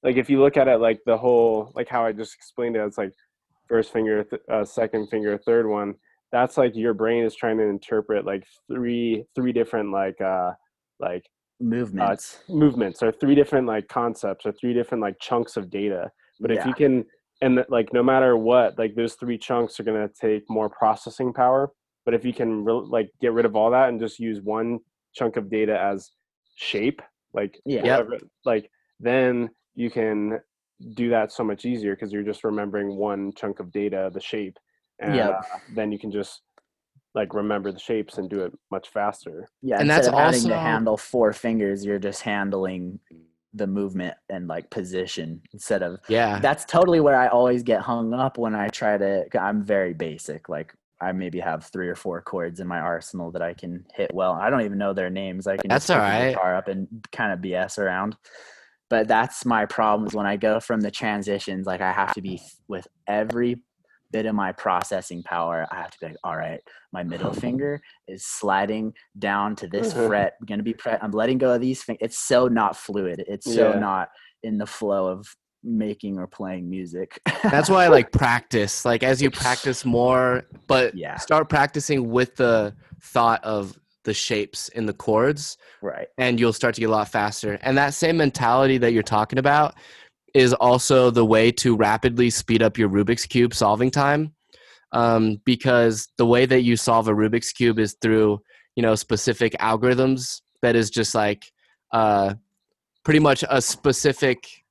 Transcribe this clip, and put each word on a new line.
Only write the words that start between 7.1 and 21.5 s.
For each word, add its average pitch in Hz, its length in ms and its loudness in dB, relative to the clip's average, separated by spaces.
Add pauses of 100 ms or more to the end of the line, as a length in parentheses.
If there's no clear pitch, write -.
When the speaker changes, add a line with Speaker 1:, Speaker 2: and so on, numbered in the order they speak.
Speaker 1:
is 110 100 -4
trying 110 240 -2
to 110 60 2
interpret, 104 600 -2
like, 98 180 -6 (280)
three, 120 540 -2 (100)
three 127 180 0
different, 113 380 0
like, 95 300 -2
uh, 92 320 -2 (460)
like, 90 260 -8 (720)
uh, 101 160 0
Speaker 2:
Movements. - 340 -18
Speaker 1:
movements 123 540 2
or 113 80 2
three 139 240 2
different, 139 320 4
like, 107 220 -4
concepts 113 560 -4
or 107 80 -2
three 120 200 -4
different, 120 280 -2
like, 101 200 -4
chunks 120 360 -4
of 95 120 -8
data. 98 420 -4 (280)
But 226 120 -2
if 214 80 0
Speaker 2:
Yeah. - 60 -4
Speaker 1:
you 127 100 -2
can, 131 300 2 (360)
and, 127 280 2
like, 117 240 0
no 120 100 4
matter 131 340 4
what, 113 420 4
like, 110 160 -2
those 117 200 -4
three 120 220 -6
chunks 120 420 -4
are 110 40 -8
gonna 107 260 -2
take 107 400 -2
more 107 200 -2
processing 117 640 -2
power. 131 380 2 (340)